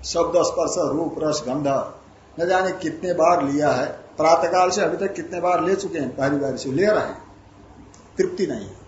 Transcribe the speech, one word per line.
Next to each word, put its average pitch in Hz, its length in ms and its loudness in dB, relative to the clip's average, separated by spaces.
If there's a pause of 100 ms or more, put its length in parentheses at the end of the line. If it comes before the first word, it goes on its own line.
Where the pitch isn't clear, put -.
शब्द, 165 320 -2
स्पर्श, 165 420 2
रूप, 151 400 -2
रस, 151 300 -2
गंध 135 440 -2 (480)
न 170 80 0
जाने 185 240 2
कितने 165 400 -4
बार 160 320 4
लिया 143 260 2
है, 127 160 0
प्रातःकाल 170 840 2
से 196 120 0
अभी 175 240 -2
तक 190 80 -4
कितने 175 260 -8
बार 175 240 2
ले 185 120 2
चुके 170 220 -6
हैं, 131 180 -6
पहली 143 200 0
बार 135 200 -2
से 131 160 -6
ले 170 140 2
रहे 214 180 2
हैं, - 180 -10 (960)
तृप्ति 208 280 -2
नहीं 110 200 -8
है। - 100 -16 (120)